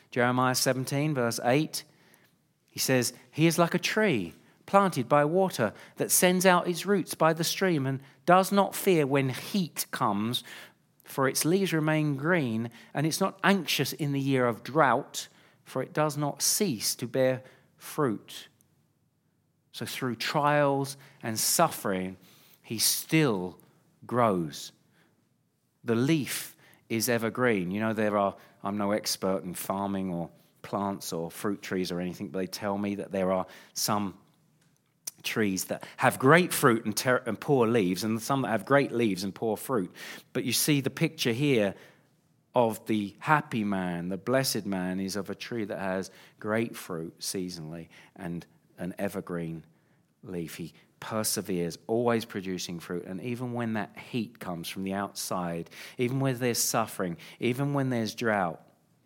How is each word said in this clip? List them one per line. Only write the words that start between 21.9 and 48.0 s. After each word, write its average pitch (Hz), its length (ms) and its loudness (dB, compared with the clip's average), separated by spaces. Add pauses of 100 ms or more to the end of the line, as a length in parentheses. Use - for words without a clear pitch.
he 113 160 -8
still 104 800 2 (480)
grows. 101 640 2 (1120)
The 117 140 0
leaf 120 580 0 (340)
is 113 200 0
evergreen. 113 640 0
You 104 80 -2
know, 110 120 0
there 107 240 0
are, 98 200 0 (260)
I'm 101 160 -4
no 101 140 0
expert 95 500 -2
in 87 120 -10
farming 98 580 -4
or 85 180 -4 (320)
plants 101 500 -4
or 82 160 -4
fruit 101 320 -4
trees 92 300 -2
or 87 80 -4
anything, 90 300 -6
but 82 100 -8
they 92 80 -2
tell 101 320 -4
me 101 180 -2
that - 140 -8
there 95 220 0
are 92 140 0 (280)
some 104 400 -2 (1080)
trees 98 420 0
that - 200 -8 (120)
have - 220 2
great 160 340 6
fruit 120 320 4
and 104 120 -4
ter-, 127 300 2
and 107 120 -4
poor 131 280 2
leaves, 101 380 2
and 110 160 -2
some 135 220 0
that 117 60 -2
have 107 160 -2
great 139 280 4
leaves 104 320 0
and 95 100 -6
poor 110 220 -2
fruit. 101 360 -4 (400)
But 127 120 -2
you 117 80 -2
see 143 280 2
the 123 100 -2
picture 151 420 -2
here 117 420 2 (800)
of 113 320 2
the 104 340 -2
happy 139 440 0
man, 90 440 -2
the 95 80 -4
blessed 123 500 -2
man, 92 340 -4
is 95 160 -4
of 98 140 -6
a 98 40 -8
tree 117 300 -8
that 95 140 -6
has 95 320 -4 (300)
great 113 360 -2
fruit 85 440 -8
seasonally 85 680 -8 (280)